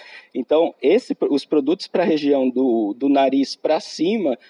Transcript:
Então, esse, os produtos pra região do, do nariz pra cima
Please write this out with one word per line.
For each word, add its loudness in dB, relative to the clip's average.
Então, 0
esse, 0
os -2
produtos -2
pra -2
região 0
do, 0
do -4
nariz 0
pra -2
cima -4